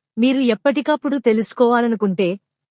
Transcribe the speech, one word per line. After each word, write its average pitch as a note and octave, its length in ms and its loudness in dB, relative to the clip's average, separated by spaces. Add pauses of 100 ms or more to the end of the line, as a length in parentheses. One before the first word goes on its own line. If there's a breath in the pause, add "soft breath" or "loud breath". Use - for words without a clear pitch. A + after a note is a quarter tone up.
(180)
మీరు B3+ 220 2
ఎప్పటికప్పుడు C#4 800 -2
తెలుసుకోవాలనుకుంటే A3 1200 0 (320)